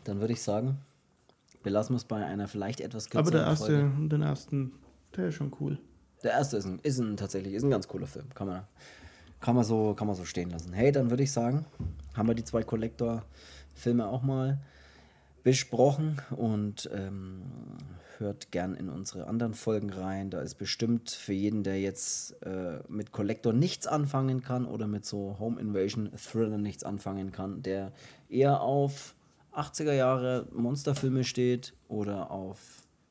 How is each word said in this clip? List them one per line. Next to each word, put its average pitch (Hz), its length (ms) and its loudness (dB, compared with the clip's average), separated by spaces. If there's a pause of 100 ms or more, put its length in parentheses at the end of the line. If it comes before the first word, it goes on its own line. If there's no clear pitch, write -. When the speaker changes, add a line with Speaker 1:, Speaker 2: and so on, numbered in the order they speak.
Speaker 1:
dann 101 160 -4
würd 113 100 0
ich 117 120 -2
sagen, 123 360 0 (840)
belassen 104 320 2
wir's 120 100 -2
bei 107 200 -2
einer 98 240 -4
vielleicht 104 320 -6
etwas 113 340 -8
Speaker 2:
Aber 165 160 6
der 160 140 4
Speaker 1:
kürzeren 160 60 4
Speaker 2:
erste, 151 460 4
Speaker 1:
Folge. 156 120 0
Speaker 2:
den 151 140 4
ersten, 139 500 -2 (440)
der 185 120 0
ist 156 80 -4
schon 143 240 -4
cool. 143 180 -2 (440)
Speaker 1:
Der 117 100 0
erste 135 240 2
ist 98 80 -2
ein, 92 180 -4
ist 135 180 2
ein, 107 160 0
tatsächlich, 98 380 -4
ist 117 100 -2
ein 143 60 6
ganz 104 180 2
cooler 95 180 -6
Film. - 280 -12
Kann 98 120 -4
man, 92 160 -6 (800)
kann 120 160 4
man 120 80 6
so, 110 300 4
kann 107 120 -2
man 101 100 0
so 90 80 -8
stehen 87 240 -4
lassen. 87 240 -8
Hey, 117 200 6
dann 131 180 4
würd 123 100 2
ich 139 120 2
sagen, 123 340 0 (500)
haben 110 120 4
wir 117 60 4
die 113 100 -4
zwei 113 180 0
Collector-Filme 113 1500 -2
auch 120 140 -2
mal 135 360 2 (840)
besprochen 139 880 4
und, 104 640 -2
ähm, 95 480 -8 (760)
hört - 340 -6
gern 90 220 -2
in 92 140 -6
unsere 90 380 -8
anderen 113 280 0
Folgen 107 360 -2
rein. 95 400 -4
Da 90 100 -4
ist 71 140 -6
bestimmt 113 560 0
für - 240 -6
jeden, 104 300 0
der 95 160 0
jetzt, - 640 -4
äh, 92 340 -6 (100)
mit 107 240 -6
Collector 110 400 0
nichts 151 360 2
anfangen 135 540 2
kann 123 240 0
oder 110 200 -4
mit 104 180 -2
so 101 360 -4
Home 113 200 -2
Invasion 101 560 0
Thriller 110 420 0
nichts 104 260 -4
anfangen 98 480 -4
kann, 95 300 -6
der 95 300 -2 (380)
eher 131 320 6
auf 139 520 0 (380)
achtziger 147 400 -2
Jahre 127 600 2
Monsterfilme 131 720 2
steht 123 500 0 (140)
oder 101 420 -4
auf 95 280 -8 (520)